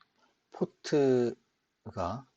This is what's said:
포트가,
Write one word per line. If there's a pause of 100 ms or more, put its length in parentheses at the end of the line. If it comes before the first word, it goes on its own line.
(540)
포트가, (120)